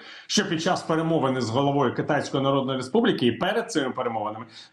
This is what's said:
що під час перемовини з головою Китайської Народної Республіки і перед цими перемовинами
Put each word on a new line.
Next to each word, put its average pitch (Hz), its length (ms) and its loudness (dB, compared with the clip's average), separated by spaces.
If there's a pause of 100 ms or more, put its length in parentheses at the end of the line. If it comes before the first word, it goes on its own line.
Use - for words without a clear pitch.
(260)
що - 220 0
під 160 140 -2
час 185 200 0
перемовини 156 580 0
з 110 100 -2
головою 139 440 2
Китайської 139 480 0
Народної 135 360 0
Республіки 208 480 2
і 117 60 4
перед 147 400 -2
цими 135 180 -2
перемовинами 113 560 -6 (260)